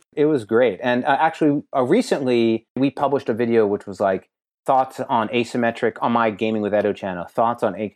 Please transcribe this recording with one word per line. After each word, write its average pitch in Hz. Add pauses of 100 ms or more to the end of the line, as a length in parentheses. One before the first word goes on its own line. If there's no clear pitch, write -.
(160)
It 147
was 147
great. 113
And, 123
uh, 139
actually, 156 (140)
uh, 135
recently, 127 (100)
we 135
published 139
a 120
video 117
which 101
was, 98
like, 95 (360)
thoughts 131
on 120
asymmetric, 117
on 131
my 117
Gaming 110
with 101
Edo 104
channel, 90
thoughts 120
on 107
a-, 101